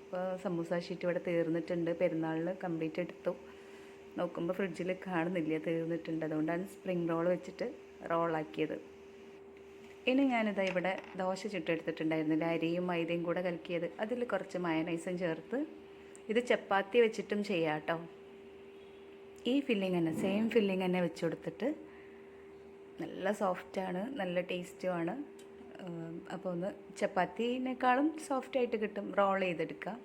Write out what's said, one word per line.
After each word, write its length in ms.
അപ്പോൾ 180
സമൂസ 440
ഷീറ്റ് 200
ഇവിടെ 220
തീർന്നിട്ടുണ്ട്, 600
പെരുന്നാളിന് 520
കംപ്ലീറ്റ് 400
എടുത്തു. 280
നോക്കുമ്പോൾ 400
ഫ്രിഡ്ജിൽ 320
കാണുന്നില്ല, 640
തീർന്നിട്ടുണ്ട്. 600
അതുകൊണ്ടാണ് 360
സ്പ്രിംഗ് 380
റോൾ 120
വെച്ചിട്ട് 320
റോളാക്കിയത്. 680
ഇനി 120
ഞാനിതാ 380
ഇവിടെ 200
ദോശ 200
ചുട്ടെടുത്തിട്ടുണ്ടായിരുന്നില്ല, 920
അരിയും 360
മൈദയും 360
കൂടെ 200
കലക്കിയത്. 400
അതിൽ 180
കുറച്ച് 360
മയണൈസും 560
ചേർത്ത്, 360
ഇത് 100
ചപ്പാത്തി 540
വെച്ചിട്ടും 440
ചെയ്യാം 380
ട്ടോ. 100
ഈ 20
ഫില്ലിങ് 320
തന്നെ, 140
സെയിം 220
ഫില്ലിങ് 320
തന്നെ 200
വെച്ച് 180
കൊടുത്തിട്ട് 440
നല്ല 380
സോഫ്റ്റാണ്, 600
നല്ല 200
ടേസ്റ്റുമാണ്. 640
ഉം, 280
അപ്പോൾ 200
ഒന്ന് 160
ചപ്പാത്തിനേക്കാളും 1080
സോഫ്റ്റായിട്ട് 560
കിട്ടും. 220
റോൾ 280
ചെയ്തെടുക്കാം. 580